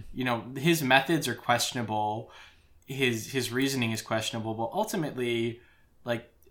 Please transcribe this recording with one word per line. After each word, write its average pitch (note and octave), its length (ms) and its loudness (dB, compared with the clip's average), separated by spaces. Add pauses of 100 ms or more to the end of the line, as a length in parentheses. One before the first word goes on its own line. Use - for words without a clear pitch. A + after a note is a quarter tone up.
(120)
You B2+ 120 -2
know, A#2 200 0 (120)
his D#3+ 260 4
methods C#3+ 460 4
are A#2 60 0
questionable. A2 960 0 (560)
His, B2+ 460 0
his A#2+ 200 0
reasoning C3 400 2
is A2 100 -4
questionable, A2+ 520 -2
but - 180 -2
ultimately, B2 880 -2 (440)
like, A#2 220 -4 (240)